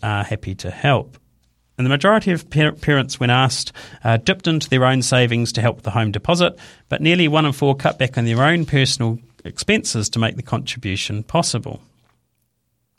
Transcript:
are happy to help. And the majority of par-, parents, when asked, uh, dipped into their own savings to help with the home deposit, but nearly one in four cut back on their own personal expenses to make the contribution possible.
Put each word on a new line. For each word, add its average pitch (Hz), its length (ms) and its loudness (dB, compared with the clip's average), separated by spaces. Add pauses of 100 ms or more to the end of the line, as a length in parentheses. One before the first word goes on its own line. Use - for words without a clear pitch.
are 104 180 -2
happy 98 320 -8
to 92 160 -10
help. - 460 0 (640)
And 127 80 0
the 139 100 2
majority 202 360 4
of - 180 -6
par-, 151 220 2
parents, 139 460 0
when 120 120 2
asked, 127 420 0 (320)
uh, 117 140 2
dipped 185 280 -2
into 160 220 0
their 127 160 4
own 131 160 4
savings 120 520 2
to 113 100 -2
help 117 140 2
with - 80 -18
the 107 80 -6
home 110 200 0
deposit, 175 460 0 (320)
but 143 100 -2
nearly 170 260 2
one 151 200 2
in 143 60 0
four 139 220 0
cut - 240 -2
back 123 200 -2
on 117 80 2
their 113 160 2
own 160 240 2
personal 120 520 0 (280)
expenses - 640 -2
to - 80 -4
make 113 180 0
the 120 60 -8
contribution 110 800 -6
possible. - 580 -4 (1200)